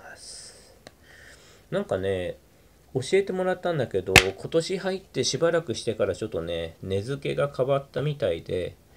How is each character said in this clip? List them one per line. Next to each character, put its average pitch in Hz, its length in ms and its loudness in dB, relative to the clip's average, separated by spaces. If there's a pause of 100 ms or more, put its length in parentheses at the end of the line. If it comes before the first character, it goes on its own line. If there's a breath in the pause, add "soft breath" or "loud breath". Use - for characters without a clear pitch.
(160)
す。 - 600 -18 (920 loud breath)
な 185 120 0
ん 202 40 0
か 98 140 0
ね、 92 400 0 (560)
教 127 60 0 (140)
え 196 100 8
て 190 80 -4
も 185 100 0
ら 185 120 2
っ 180 60 -10
た 175 120 0
ん 160 40 0
だ 120 120 0
け 95 120 0
ど、 92 140 2
今 95 360 4
年 165 280 0
入 190 200 -2
っ - 20 -20
て 131 240 -4
し - 120 -2
ば 165 140 2
ら 165 120 2
く 113 120 -4
し - 80 -8
て 107 120 -2
か 104 120 0
ら 92 80 0
ち - 100 -8
ょ 107 40 -2
っ - 20 -18
と 85 120 -4
ね、 82 380 -4
値 98 220 -2
付 139 280 -4
け 139 40 -2
が 143 200 0
変 127 120 0
わ 139 140 4
っ 139 100 -12
た 135 120 -4
み 147 120 0
た 107 160 0
い 82 120 -2
で、 - 340 -4 (200 loud breath)